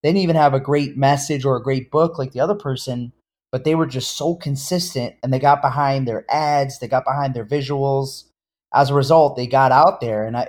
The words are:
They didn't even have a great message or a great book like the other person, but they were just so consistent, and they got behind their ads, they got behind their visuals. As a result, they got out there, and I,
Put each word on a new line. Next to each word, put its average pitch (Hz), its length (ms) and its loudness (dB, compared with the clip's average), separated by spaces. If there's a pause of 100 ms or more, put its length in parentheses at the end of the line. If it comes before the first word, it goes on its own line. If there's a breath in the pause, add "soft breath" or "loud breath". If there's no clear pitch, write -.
They 147 60 2
didn't 190 140 2
even 165 120 2
have 147 180 4
a 135 60 2
great 143 380 -2
message 139 480 0
or 135 100 2
a 120 80 -4
great 135 260 -4
book 165 300 0
like 131 140 -6
the 120 60 -6
other 175 160 0
person, 127 580 -8 (380)
but 131 120 -6
they 156 120 2
were 160 120 0
just 127 280 -6
so 165 200 -2
consistent, 139 880 -6
and 131 100 -2
they 131 60 0
got 139 220 4
behind 139 460 0
their 113 220 -6
ads, 147 500 -2
they 120 80 -10
got 131 180 0
behind 135 280 -2
their 117 120 -8
visuals. 139 800 -4 (480)
As 139 160 4
a 139 40 -2
result, 143 420 4
they 123 120 -4
got 131 260 4
out 151 260 6
there, 107 260 -2
and 117 120 -6
I, 123 120 -4